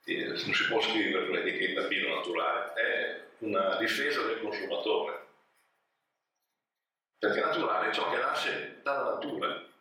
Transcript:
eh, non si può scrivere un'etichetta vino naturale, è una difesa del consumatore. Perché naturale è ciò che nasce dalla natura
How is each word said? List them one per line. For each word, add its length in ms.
eh, 220
non 280
si 120
può 140
scrivere 480
un'etichetta 540
vino 340
naturale, 580
è 460
una 380
difesa 460
del 180
consumatore. 880
Perché 200
naturale 500
è 20
ciò 180
che 80
nasce 640
dalla 300
natura 500